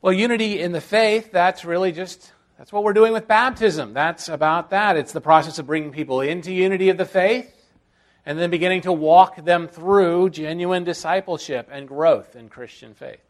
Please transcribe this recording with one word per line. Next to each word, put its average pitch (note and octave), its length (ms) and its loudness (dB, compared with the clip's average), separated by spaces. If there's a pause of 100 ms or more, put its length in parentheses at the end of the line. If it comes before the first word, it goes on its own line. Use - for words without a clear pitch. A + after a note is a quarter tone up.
Well, F#3+ 80 2
unity G#3+ 480 -2
in F3 100 -4
the E3 100 -6
faith, A3 500 0
that's F3+ 340 0
really F3+ 260 -2
just, F3+ 400 -14 (280)
that's - 120 -20
what G#3 120 -4
we're G#3+ 100 0
doing A3 180 6
with A3 160 -6
baptism. G#3+ 680 0
That's D#3+ 340 -4
about D#3 400 0
that. G3 280 0
It's C#3 160 -6
the D#3+ 60 -6
process D#3 380 4
of D3 80 -10
bringing D3+ 260 -6
people C3 300 -4
into E3+ 320 -6
unity F#3 360 2
of F3+ 80 2
the F3+ 80 -2
faith G#3+ 460 0 (720)
and D3 140 -8
then F3 140 -2
beginning F3+ 300 0
to F3+ 120 -2
walk E3 500 4
them E3+ 240 2
through F3+ 640 2
genuine F3 540 -4
discipleship E3+ 880 -6
and C#3 160 -16
growth C#3+ 480 0
in A2+ 140 -20
Christian A#2 440 -20
faith. B2 260 -18 (100)